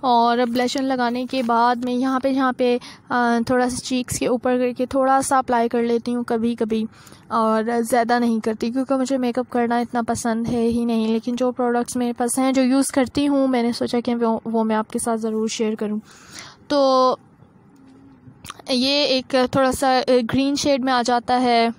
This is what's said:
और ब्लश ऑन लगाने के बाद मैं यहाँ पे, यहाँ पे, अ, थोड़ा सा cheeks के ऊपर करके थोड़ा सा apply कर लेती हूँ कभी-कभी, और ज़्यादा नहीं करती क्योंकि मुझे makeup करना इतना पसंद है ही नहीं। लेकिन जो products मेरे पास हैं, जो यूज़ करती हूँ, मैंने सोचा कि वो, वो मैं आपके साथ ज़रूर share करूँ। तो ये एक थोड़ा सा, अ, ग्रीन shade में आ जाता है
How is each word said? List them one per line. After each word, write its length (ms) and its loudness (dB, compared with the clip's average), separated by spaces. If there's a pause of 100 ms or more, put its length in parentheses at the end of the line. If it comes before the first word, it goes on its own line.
और 420 4
ब्लश 320 -2
ऑन 60 -2
लगाने 420 -2
के 180 -2
बाद 420 2
मैं 80 -2
यहाँ 260 0
पे, 100 0
यहाँ 240 0
पे, 260 0 (320)
अ, 280 2 (100)
थोड़ा 200 2
सा 80 -6
cheeks 400 -4
के 100 0
ऊपर 300 0
करके 280 -2
थोड़ा 360 2
सा 160 0
apply 300 2
कर 140 0
लेती 300 -2
हूँ 120 -4
कभी-कभी, 640 -2 (440)
और 500 0
ज़्यादा 380 2
नहीं 200 0
करती 320 -4
क्योंकि 220 -2
मुझे 240 0
makeup 320 -2
करना 300 0
इतना 220 -2
पसंद 460 -2
है 140 0
ही 240 0
नहीं। 220 0
लेकिन 280 -2
जो 160 0
products 460 -2
मेरे 160 -2
पास 260 -2
हैं, 140 2
जो 80 4
यूज़ 300 2
करती 340 0
हूँ, 220 2
मैंने 260 0
सोचा 260 -2
कि 160 -2
वो, 320 0
वो 160 0
मैं 120 0
आपके 240 -4
साथ 180 -2
ज़रूर 320 -2
share 260 -2
करूँ। 260 -4 (680)
तो 500 2 (1500)
ये 360 2
एक 500 0
थोड़ा 160 2
सा, 280 0
अ, 100 -4
ग्रीन 460 2
shade 280 0
में 100 0
आ 100 0
जाता 320 0
है 440 2